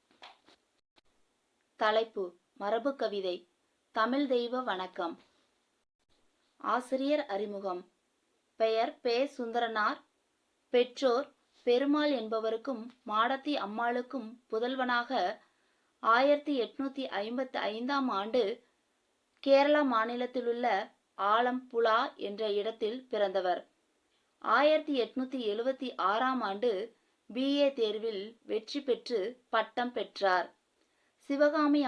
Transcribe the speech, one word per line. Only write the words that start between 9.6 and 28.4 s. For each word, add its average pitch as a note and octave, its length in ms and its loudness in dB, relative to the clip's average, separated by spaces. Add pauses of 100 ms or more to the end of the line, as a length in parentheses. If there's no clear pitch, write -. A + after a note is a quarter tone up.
பெற்றோர் B3 560 2 (380)
பெருமாள் C#4+ 540 4
என்பவருக்கும் A3 640 -4 (300)
மாடத்தி C4 420 0 (120)
அம்மாளுக்கும் A#3+ 640 -4 (220)
புதல்வனாக A#3+ 720 -2 (800)
ஆயிரத்தி C#4+ 540 4 (100)
எட்நூத்தி C4+ 400 -8 (160)
ஐம்பத்தி B3 380 -6 (100)
ஐந்தாம் B3+ 400 -2 (100)
ஆண்டு A3+ 240 0 (1000)
கேரளா C#4+ 380 6 (100)
மாநிலத்திலுள்ள A#3+ 720 -2 (520)
ஆலம்புழா A#3 800 2 (280)
என்ற G3+ 180 -6 (160)
இடத்தில் A3 360 -4 (140)
பிறந்தவர். F#3+ 500 0 (840)
ஆயிரத்தி D4 580 4
எட்நூத்தி C4 360 -6 (120)
எழுவத்தி B3 380 -2 (180)
ஆறாம் B3 400 0
ஆண்டு G#3 240 -2 (600)
பி B3 140 -4 (140)
ஏ C#4+ 140 6
தேர்வில் G#3+ 520 -4 (260)